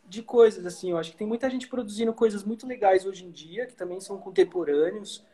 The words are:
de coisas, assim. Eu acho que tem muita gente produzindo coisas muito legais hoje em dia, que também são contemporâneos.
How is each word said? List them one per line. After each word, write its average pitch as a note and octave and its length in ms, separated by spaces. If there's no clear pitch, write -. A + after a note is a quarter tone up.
de G3 160
coisas, A3 440
assim. F3+ 240
Eu E3+ 80
acho E3 120
que - 60
tem G#3+ 100
muita A#3 240
gente B3+ 180
produzindo A3+ 440
coisas G#3+ 320
muito A3+ 220
legais G3+ 380
hoje F#3 200
em F3+ 60
dia, E3 360
que - 80
também F3+ 260
são G3 180
contemporâneos. F3+ 1160